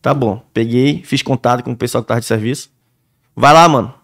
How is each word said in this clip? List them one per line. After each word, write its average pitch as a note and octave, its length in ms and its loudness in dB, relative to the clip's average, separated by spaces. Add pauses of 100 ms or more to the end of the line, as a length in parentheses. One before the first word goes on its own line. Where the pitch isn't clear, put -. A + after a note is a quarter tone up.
Tá C3 120 -2
bom, A#2+ 280 -2 (120)
peguei, B2+ 500 -2
fiz - 180 -4
contato B2 400 -2
com B2 100 -10
o A#2+ 60 -8
pessoal A#2+ 240 -6
que - 60 -14
tava A#2 140 -2
de - 40 -14
serviço. A2+ 440 -6 (640)
"Vai C#3 180 4
lá, E3 140 8
mano. B2+ 260 0 (100)